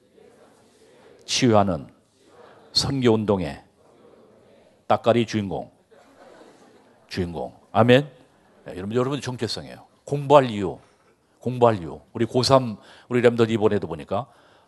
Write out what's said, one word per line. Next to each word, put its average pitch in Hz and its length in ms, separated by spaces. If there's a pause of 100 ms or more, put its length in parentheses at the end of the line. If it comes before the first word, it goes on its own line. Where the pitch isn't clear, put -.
(1300)
치유하는 98 600 (840)
선교운동의 110 920 (1200)
따까리 113 400
주인공. 87 440 (1400)
주인공. 85 460 (180)
아멘. 123 380 (540)
네, - 120
여러분, 104 200
여러분의 127 240
정체성이에요. 104 640 (200)
공부할 143 440
이유, 101 300 (600)
공부할 120 420
이유. 73 180 (140)
우리 117 100
고삼 123 540 (320)
우리 123 100
렘들 117 300
이번에도 104 360
보니까, 85 420 (400)